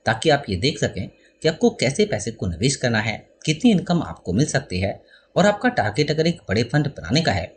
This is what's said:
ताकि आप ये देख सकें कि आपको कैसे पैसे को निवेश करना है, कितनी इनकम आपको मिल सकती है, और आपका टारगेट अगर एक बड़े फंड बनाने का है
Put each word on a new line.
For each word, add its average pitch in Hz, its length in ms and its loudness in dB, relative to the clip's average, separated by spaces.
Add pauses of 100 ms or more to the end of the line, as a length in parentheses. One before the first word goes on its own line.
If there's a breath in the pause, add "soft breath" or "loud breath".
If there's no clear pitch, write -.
ताकि 117 240 0
आप 139 200 4
ये 95 80 -2
देख 143 220 -2
सकें - 280 -4 (360 soft breath)
कि 151 40 0
आपको 233 280 2
कैसे 135 300 0
पैसे 113 260 -4
को 107 160 -6
निवेश 92 280 0
करना 117 240 0
है, 107 160 -2 (300)
कितनी 156 260 2
इनकम 175 320 2
आपको 85 300 -8
मिल 127 140 2
सकती 90 320 -4
है, 95 220 -4 (340 soft breath)
और 175 100 4
आपका 208 260 2
टारगेट 139 400 0
अगर 156 160 0
एक 165 220 -2
बड़े 113 160 2
फंड 147 240 0
बनाने 131 320 -2
का 123 100 2
है 92 140 -2 (120)